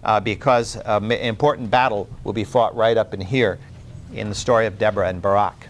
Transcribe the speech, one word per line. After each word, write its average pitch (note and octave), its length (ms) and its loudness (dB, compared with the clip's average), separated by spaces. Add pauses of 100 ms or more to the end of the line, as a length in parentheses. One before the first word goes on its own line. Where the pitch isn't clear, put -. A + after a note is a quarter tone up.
uh, G#2+ 160 2
because, A#2 580 0
uh, G#2+ 180 -2
m-, G#2+ 160 0
important A#2+ 580 -2
battle A#2+ 400 0 (140)
will G2+ 100 -6
be G#2 120 -2
fought A#2 300 2
right A2+ 220 4
up G#2+ 160 0
in G2 80 -8
here G2 380 0 (520)
in G#2+ 160 -8
the G2+ 80 -8
story A2+ 300 2
of G2 140 -4
Deborah G#2 300 2
and F2+ 120 -6
Barak. G2+ 480 0